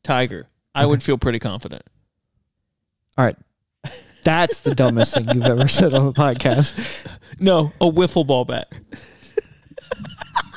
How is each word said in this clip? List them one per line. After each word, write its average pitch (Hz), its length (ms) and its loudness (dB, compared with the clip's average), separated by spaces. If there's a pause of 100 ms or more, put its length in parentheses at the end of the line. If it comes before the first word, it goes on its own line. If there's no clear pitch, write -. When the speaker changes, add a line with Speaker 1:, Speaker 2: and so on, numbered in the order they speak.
Speaker 1:
tiger, 127 460 -2 (240)
I 143 100 -2
Speaker 2:
Okay. 147 80 4
Speaker 1:
would 143 120 2
feel 131 160 0
pretty 117 220 -2
confident. - 420 -10 (1400)
Speaker 2:
All 131 60 4
right. 113 120 0 (840)
That's 160 380 0
the 139 120 -2
dumbest 120 420 2
thing 113 200 0
you've 120 100 2
ever 127 220 4
said 160 260 4
on 135 140 4
the 135 60 0
podcast. 135 920 0 (340)
Speaker 1:
No, 170 400 2
a 170 100 4
wiffle 170 340 2
ball 131 200 0
bat. - 280 -8 (1800)